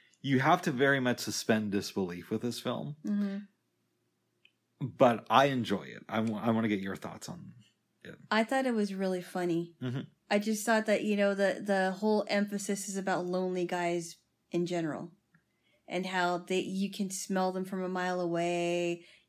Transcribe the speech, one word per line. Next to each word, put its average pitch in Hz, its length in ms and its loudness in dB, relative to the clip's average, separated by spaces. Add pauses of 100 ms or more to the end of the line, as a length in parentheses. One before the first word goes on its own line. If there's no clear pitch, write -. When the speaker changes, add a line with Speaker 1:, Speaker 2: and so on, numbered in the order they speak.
(220)
Speaker 1:
you 131 180 4
have 165 240 4
to 165 80 0
very 139 280 4
much 123 200 2
suspend 107 520 0
disbelief 92 600 -4
with 110 100 -2
this 120 180 -4
film. 127 360 -6 (100)
Speaker 2:
Mm-hmm. 202 320 -2 (1400)
Speaker 1:
But 120 480 4
I 131 160 8
enjoy 104 380 0
it. - 260 -16
I 110 120 0
wa-, 110 220 -2
I 117 60 2
wanna 113 180 2
get 101 120 2
your 95 160 -6
thoughts 80 340 -12
on 87 220 -14 (520)
it. - 120 -18 (160)
Speaker 2:
I 220 120 4
thought 262 220 0
it 240 80 0
was 208 200 2
really 190 280 0
funny. 175 600 -2
Speaker 1:
Mm-hmm. 131 200 -2 (300)
Speaker 2:
I 208 80 4
just 208 260 -2
thought 220 220 2
that, 208 160 2
you 208 120 0
know, 202 200 2
the, 196 280 2
the 190 280 2
whole 214 360 2
emphasis 202 600 -2
is 196 80 -6
about 185 300 0
lonely 180 380 0
guys 175 500 -2 (360)
in 175 140 2
general. 165 460 -4 (760)
And 185 200 -4
how 180 320 0
they, 185 220 -2
you 190 300 -2
can 190 200 -4
smell 185 400 -2
them 185 140 -4
from 185 180 -6
a 185 60 -4
mile 180 300 -2
away. 175 840 0 (240)